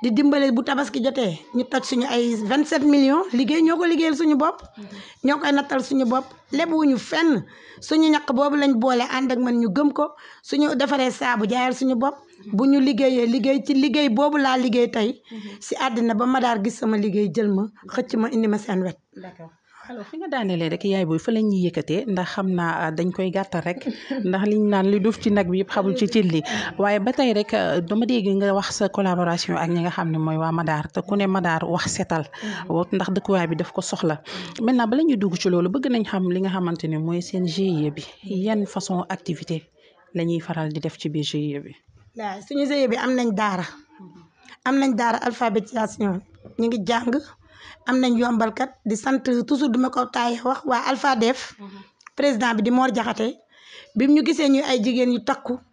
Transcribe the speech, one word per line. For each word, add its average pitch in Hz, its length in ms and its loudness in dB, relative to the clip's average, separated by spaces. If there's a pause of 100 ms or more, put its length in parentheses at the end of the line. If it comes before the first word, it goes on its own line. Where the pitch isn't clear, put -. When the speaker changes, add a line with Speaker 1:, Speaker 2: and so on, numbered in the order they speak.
Speaker 1:
di 247 80 0
dimbale 277 420 4
bu 233 100 2
tabaski 277 420 -2
jotee, 226 340 -2 (160)
ñu 247 140 0
toj 262 160 -2
suñu 247 240 -2
ay 240 260 0
vingt-sept 262 500 0
millions, 285 500 4
liggéey, 277 280 2
ñoo 320 140 4
ko 339 80 0
liggéeyal 330 320 2
suñu 302 220 4
bopp. 311 240 0 (160)
Speaker 2:
Mhm. 208 60 -14 (400)
Speaker 1:
Ñoo 285 140 2
koy 285 140 0
nattal 277 320 0
suñu 262 220 0
bopp, 254 180 0 (280)
lebuñu 311 440 2
fenn. 302 480 2 (380)
Suñu 311 280 4
ñaq 294 220 2
boobu 285 240 2
lañ 285 220 4
boole 247 240 2
ànd 254 300 -2
ak 247 60 0
man, 247 220 0
ñu 233 80 2
gëm 277 240 2
ko. 294 220 -2 (280)
Suñu 294 340 0
defaree 262 340 2
saabu, 247 360 -2
jaayal 247 280 0
suñu 262 220 0
bopp. 269 200 -2 (300)
Speaker 2:
Mhm. 202 100 -4
Speaker 1:
Bu 226 100 2
ñu 277 140 6
liggéeyee, 262 460 2
liggéey 262 400 2
ci 285 80 2
liggéey 285 340 2
boobu 285 300 2
laa 262 180 2
liggéey 247 340 2
tey. 226 400 -2
Speaker 2:
Mhm. 226 80 -14 (220)
Speaker 1:
Si - 160 -8
àddina 233 380 0
ba 220 120 0
ma 262 140 2
daal 233 240 0
gis 233 140 -4
sama 220 180 0
liggéey, 208 380 0
jël 214 180 0
ma, 196 160 0 (200)
xëcc - 280 -4
ma, 311 160 0
indi 226 160 0
ma 208 100 0
seen 202 240 -4
wet. 180 140 -6 (180)
Speaker 2:
D'accord. 180 360 -18 (400)
Alors, 226 160 -14
fi - 140 -16
nga 370 100 -8
daanelee 185 400 0
rek, 175 160 -6
yaay 190 220 2
booy, 160 100 0
fa 233 160 -2
la 220 80 2
ñuy 196 240 2
yëkkatee, 165 460 -2
ndax 180 220 -2
xam 190 200 -2
naa, 170 180 0 (140)
ah, 160 80 -2
dañ 175 220 -2
koy 190 180 -2
gàttal 190 320 -4
rek, 180 140 -6 (240)
Speaker 1:
<laughs> 254 240 -4
Speaker 2:
ndax 190 220 0
liñ 214 200 2
naan 190 220 2
li 208 80 4
duuf 214 220 2
ci 214 80 2
nag 202 200 2
bi 185 100 0
yëpp 190 140 -4
xajul 196 240 0
ci 214 140 2
cin 208 180 4
li. 160 100 2 (380)
Waaye 202 220 2
ba 208 120 0
tey 254 220 2
rek, 208 200 -2
ah, 185 260 0
dama 208 260 0
dégg 220 220 0 (100)
nga 202 160 2
wax 196 140 -2 (100)
sa 202 100 0
collaboration 175 680 0
ak 165 120 -2
ñi 170 120 0
nga 175 80 -2
xam 165 220 -2
ne 156 60 0
mooy 156 180 0
waa 160 160 0
Madaar, 160 400 -2
te - 100 -4
ku 202 140 -2
ne 202 100 2
Madaar 175 400 0
wax 175 300 -2
setal. 160 340 -2
Speaker 1:
Mhm. 185 400 -10
Speaker 2:
Wa-, 170 220 0
ndax 185 240 -2
dëkkuwaay 190 320 0
bi 160 80 -2
daf 170 160 -6
ko - 100 -4
soxla. 156 400 -4 (400)
Maintenant, 240 240 2
bala 254 160 2
ñuy 302 160 4
dugg 190 220 0
ci - 100 0
loolu, 175 200 2
bëgg 262 200 -2
nañ 233 160 0
xam 185 240 -2
li 180 100 0
nga 190 100 0
xamante 175 360 -2
ne 156 120 -2
mooy 170 240 -2
seen 180 240 -2
G 160 180 -4
I 160 220 0
E 147 40 -2
bi. 147 140 -12 (180)
Yan 202 440 -2
façon 185 420 -4
activité 170 580 -8 (480)
la 170 100 -2
ñuy 170 160 0
faral 165 320 -6
di 156 80 -6
def 156 180 -8
ci - 100 -6
biir 151 160 -2
G - 140 -8
I 147 180 -4
E 143 40 -8
bi? 151 120 -16 (440)
Speaker 1:
Waaw, 208 300 -8
suñu 285 220 -2
G 277 100 0
I 269 60 2
E 247 40 2
bi 226 80 0
am 254 200 -2
nañ 240 180 0
daara. 190 320 -2 (320)
Speaker 2:
Mhm. 180 240 -20 (440)
Speaker 1:
Am 262 120 2
nañ 269 160 2
daara 226 240 0
alphabétisation. 220 1040 -2 (360)
Ñu 226 100 0
ngi 240 180 -2
jàng, 233 240 0 (760)
am 254 140 0
nañ 247 180 2
yombalkat. 240 520 0 (140)
Di 220 120 -2
sant 269 260 0
toujours, 254 480 0
duma 254 200 2
ko 254 160 0
taay 240 380 -2
wax, 269 200 -2
waa 247 240 0
Alpha 269 280 2
Def. 226 420 0
Speaker 2:
Mhm. 202 100 -18 (480)
Speaker 1:
Président 247 380 2
bi 214 80 2
di 220 80 2
Mor 254 240 4
Jaxate. 220 420 -2 (600)
Bi 254 100 4
mu 294 80 8
ñu 302 100 6
gisee 311 240 2
ñuy 269 140 6
ay 254 200 0
jigéen 247 300 2
yu 240 120 0
takku 254 340 -4 (140)